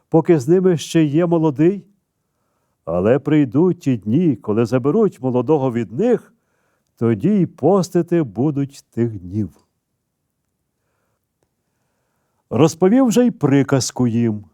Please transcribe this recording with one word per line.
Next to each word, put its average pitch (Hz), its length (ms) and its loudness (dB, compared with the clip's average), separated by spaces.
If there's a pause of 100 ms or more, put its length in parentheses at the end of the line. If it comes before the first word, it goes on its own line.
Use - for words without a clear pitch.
поки 165 300 2
з 123 100 -4
ними 180 280 2
ще - 280 0
є 151 220 0
молодий? 165 600 0 (960)
Але 95 340 0
прийдуть 151 640 0
ті 131 160 -2
дні, 127 400 -2
коли 107 280 -2
заберуть 147 560 -2
молодого 131 520 -2
від 113 200 -6
них, 202 420 -2 (640)
тоді 117 320 -2
й 196 180 2
постити 170 760 0
будуть 135 680 -6
тих 113 280 -4
днів". 90 480 -8 (2750)
Розповів 190 600 2
же 240 160 2
й 233 40 0
приказку 135 760 0
їм 113 480 -2